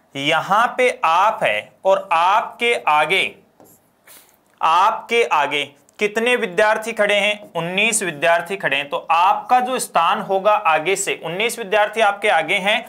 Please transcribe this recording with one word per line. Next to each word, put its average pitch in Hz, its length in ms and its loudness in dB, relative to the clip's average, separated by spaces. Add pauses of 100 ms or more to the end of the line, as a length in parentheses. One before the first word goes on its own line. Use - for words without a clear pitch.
(160)
यहाँ 160 640 0
पे 254 100 2 (160)
आप 185 380 2
है 107 300 -2 (120)
और 190 280 2
आपके 208 600 0 (140)
आगे, 156 460 0 (1300)
आपके 220 640 2
आगे 143 400 0 (340)
कितने 226 380 0
विद्यार्थी 214 560 0
खड़े 208 220 0
हैं? 208 380 -2
उन्नीस 196 500 -2
विद्यार्थी 170 540 0
खड़े 156 200 -2
हैं। 143 120 -4
तो 170 220 -8
आपका 196 500 2
जो 247 180 -4
स्थान 185 420 0
होगा 190 320 0
आगे 175 440 0
से, 156 280 -4
उन्नीस 214 340 -4
विद्यार्थी 208 440 0
आपके 202 280 0
आगे 160 260 0
हैं, 208 320 -2